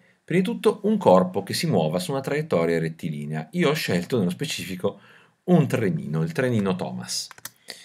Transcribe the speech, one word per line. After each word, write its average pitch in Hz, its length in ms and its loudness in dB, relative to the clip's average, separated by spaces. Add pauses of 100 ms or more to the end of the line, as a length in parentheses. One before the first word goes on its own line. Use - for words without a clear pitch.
(240)
prima 180 200 2
di 185 40 0
tutto - 360 0
un 208 160 2
corpo 92 420 6
che 113 140 -6
si - 100 -4
muova 90 320 2
su 90 140 -4
una 135 100 -2
traiettoria 131 560 0
rettilinea. 78 760 -6
Io 170 160 2
ho 143 40 2
scelto 107 460 -2
nello 90 100 0
specifico 90 680 -6 (460)
un 175 220 6
trenino, 80 540 -2
il 80 120 -4
trenino 110 420 0
Thomas. 64 540 -8 (560)